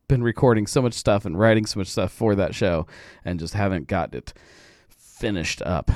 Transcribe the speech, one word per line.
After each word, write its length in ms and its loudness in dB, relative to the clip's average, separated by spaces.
been 140 2
recording 440 2
so 160 0
much 120 0
stuff 300 0
and 140 -6
writing 280 4
so 120 -8
much 100 -4
stuff 220 -2
for 240 0
that 200 0
show 320 0
and 140 -4
just 160 -8
haven't 320 -2
got 280 -4
it 200 -12
finished 420 -4
up, 340 -2